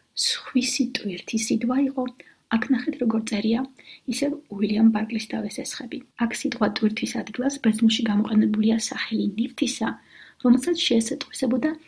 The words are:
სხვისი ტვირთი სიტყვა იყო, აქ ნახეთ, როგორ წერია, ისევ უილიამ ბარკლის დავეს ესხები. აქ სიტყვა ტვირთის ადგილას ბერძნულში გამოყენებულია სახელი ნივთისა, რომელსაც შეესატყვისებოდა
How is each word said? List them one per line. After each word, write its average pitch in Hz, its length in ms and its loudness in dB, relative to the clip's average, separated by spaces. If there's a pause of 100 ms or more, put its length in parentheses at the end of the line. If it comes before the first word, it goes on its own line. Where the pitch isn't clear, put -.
(180)
სხვისი - 720 -2
ტვირთი - 500 -6
სიტყვა 240 400 0
იყო, 269 240 0 (460)
აქ 226 160 2
ნახეთ, 277 320 0
როგორ 226 260 0
წერია, 220 360 0 (440)
ისევ 277 280 -2 (140)
უილიამ 214 460 4
ბარკლის 220 360 -2
დავეს 214 300 -6
ესხები. - 420 -10 (160)
აქ 226 160 0
სიტყვა - 380 0
ტვირთის 214 460 -2
ადგილას 254 420 -4
ბერძნულში 226 460 2
გამოყენებულია 214 720 2
სახელი - 520 -4
ნივთისა, 220 600 -2 (500)
რომელსაც 262 380 4
შეესატყვისებოდა 254 960 0 (160)